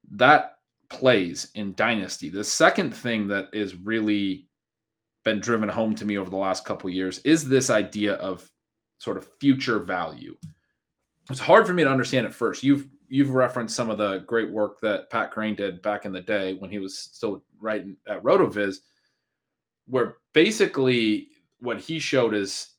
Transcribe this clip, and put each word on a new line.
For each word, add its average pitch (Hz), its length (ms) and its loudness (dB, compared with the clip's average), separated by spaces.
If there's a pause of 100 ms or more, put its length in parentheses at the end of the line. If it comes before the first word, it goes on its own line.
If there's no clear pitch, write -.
(120)
That 127 480 4 (300)
plays 101 640 2
in 101 180 -6
Dynasty. 104 560 -2
The 98 140 -6
second 165 520 2
thing 110 320 -4
that 98 240 -4
is 101 240 -6
really 101 720 -2 (760)
been 107 160 0
driven 113 260 0
home 110 280 -2
to 104 100 -10
me 101 120 -2
over 92 120 -6
the 95 80 -6
last 95 260 -2
couple 98 240 -8
of 90 60 -4
years 92 260 -4
is 151 300 2
this 131 200 4
idea 104 440 0
of - 360 -8 (500)
sort 95 180 -6
of - 100 -14 (140)
future 131 380 2
value. 87 580 -8 (920)
It's 131 120 -8
hard 202 260 8
for 180 60 -2
me 170 100 2
to 135 80 4
understand 127 340 2
at 95 80 -8
first. - 300 -4
You've, 139 240 2 (220)
you've 131 220 2
referenced 123 440 0
some 117 140 -2
of 104 80 -2
the 101 220 -2
great 113 300 -2
work 104 300 -2
that 107 300 -2
Pat 113 220 -2
Crane 107 240 -4
did 95 260 -6
back 104 240 -4
in 95 80 -8
the 92 80 -8
day 95 320 -2
when 92 180 -12
he 104 80 -8
was 95 180 -10
still - 460 -8 (160)
writing 101 380 -6 (100)
at 101 160 -6
RotoViz, 104 540 2 (1120)
where 123 280 -2 (160)
basically 131 960 2 (320)
what 113 220 -6
he 160 180 -6
showed 120 340 2
is 98 440 -4